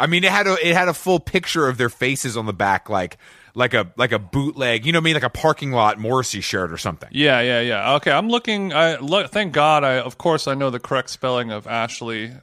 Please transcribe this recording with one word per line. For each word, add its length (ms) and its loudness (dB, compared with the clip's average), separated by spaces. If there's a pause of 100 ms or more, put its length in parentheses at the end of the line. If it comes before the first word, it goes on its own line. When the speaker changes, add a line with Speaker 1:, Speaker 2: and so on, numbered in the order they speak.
Speaker 1:
I 60 4
mean, 180 2
it 80 4
had 140 2
a, 80 2 (120)
it 80 4
had 140 4
a 60 2
full 260 0
picture 480 -2
of 100 -2
their 120 0
faces 460 -4
on 100 -4
the 60 -2
back, 360 0
like, 280 -4 (400)
like 160 0
a, 240 0
like 140 0
a 80 0
bootleg, 680 -2
you 60 -2
know 80 2
what 40 0
I 20 0
mean? 100 2
Like 80 -2
a 80 0
parking 400 -2
lot 260 4
Morrissey 440 -2
shirt 320 -2
or 40 -8
something. 360 -8
Speaker 2:
Yeah, 280 4
yeah, 200 2
yeah. 340 0
Okay, 160 0
I'm 180 2
looking, 440 -2
I 240 2
look, 340 -2
thank 220 -2
God 320 4
I, 160 2
of 180 -8
course 300 0
I 60 0
know 160 -2
the 100 -6
correct 300 -2
spelling 420 -4
of 160 -10
Ashley. 640 -6 (100)